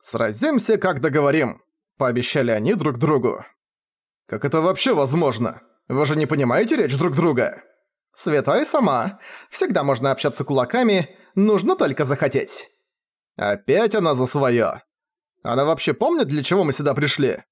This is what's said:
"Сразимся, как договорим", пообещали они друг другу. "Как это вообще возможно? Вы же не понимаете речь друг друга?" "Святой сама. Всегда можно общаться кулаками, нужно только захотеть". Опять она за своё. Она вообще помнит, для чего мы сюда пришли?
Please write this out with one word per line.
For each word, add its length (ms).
"Сразимся, 760
как 220
договорим", 600
пообещали 540
они 220
друг 240
другу. 460
"Как 180
это 160
вообще 340
возможно? 680
Вы 180
же 100
не 100
понимаете 500
речь 200
друг 180
друга?" 480
"Святой 520
сама. 540
Всегда 320
можно 300
общаться 320
кулаками, 720
нужно 420
только 280
захотеть". 680
Опять 580
она 200
за 120
своё. 540
Она 220
вообще 280
помнит, 360
для 140
чего 220
мы 80
сюда 220
пришли? 580